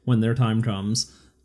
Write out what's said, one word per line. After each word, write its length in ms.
when 180
their 120
time 300
comes. 500